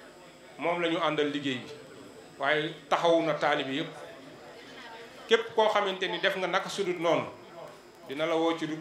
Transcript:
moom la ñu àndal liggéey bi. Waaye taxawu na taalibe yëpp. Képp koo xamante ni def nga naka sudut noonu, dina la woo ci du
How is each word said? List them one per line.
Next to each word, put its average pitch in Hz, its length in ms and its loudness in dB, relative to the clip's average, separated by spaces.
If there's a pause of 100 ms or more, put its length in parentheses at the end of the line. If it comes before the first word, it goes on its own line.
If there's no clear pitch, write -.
(580)
moom 170 220 0
la 170 80 2
ñu 165 100 2
àndal 151 320 2
liggéey 135 280 -2
bi. 107 120 -10 (680)
Waaye 151 360 2 (140)
taxawu 165 340 6
na 156 120 2
taalibe 147 400 2
yëpp. 160 180 -4 (1400)
Képp 226 260 2
koo 214 140 6
xamante 196 400 2
ni 175 120 -2
def 190 160 2
nga 185 100 -2
naka 185 220 0
sudut 175 320 -2
noonu, 151 260 4 (840)
dina 143 180 -2
la 165 100 2
woo 165 220 4
ci 156 80 -2
du 151 140 -4